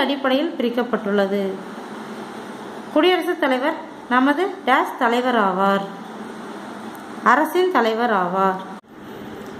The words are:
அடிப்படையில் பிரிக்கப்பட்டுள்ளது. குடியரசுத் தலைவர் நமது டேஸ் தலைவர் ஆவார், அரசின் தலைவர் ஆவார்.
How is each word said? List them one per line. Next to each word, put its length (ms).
அடிப்படையில் 560
பிரிக்கப்பட்டுள்ளது. 840
குடியரசுத் 480
தலைவர் 340
நமது 300
டேஸ் 340
தலைவர் 420
ஆவார், 400
அரசின் 440
தலைவர் 460
ஆவார். 360